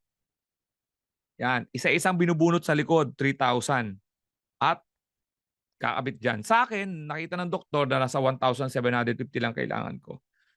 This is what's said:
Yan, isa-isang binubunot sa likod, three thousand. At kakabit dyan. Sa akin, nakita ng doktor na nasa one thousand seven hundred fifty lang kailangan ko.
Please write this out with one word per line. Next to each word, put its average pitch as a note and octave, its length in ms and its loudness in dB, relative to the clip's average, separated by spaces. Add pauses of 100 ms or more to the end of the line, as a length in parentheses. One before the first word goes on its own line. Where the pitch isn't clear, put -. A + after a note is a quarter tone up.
(1400)
Yan, B2 320 -2
isa-isang E3+ 480 0
binubunot E3+ 480 4
sa E3 80 0
likod, D3 480 2
three C3+ 160 0
thousand. B2 640 0 (560)
At D#3 240 2 (960)
kakabit A#2+ 400 -4
dyan. A#2 240 -2
Sa A3+ 240 2
akin, F#3+ 480 -6
nakita E3 240 -8
ng F3 160 -6
doktor D3 320 0
na C3 160 2
nasa C3 160 0
one C3 240 0
thousand C3 320 0
seven B2 240 0
hundred A#2+ 240 0
fifty - 160 -8
lang A#2 160 -2
kailangan - 480 -6
ko. - 220 -16 (340)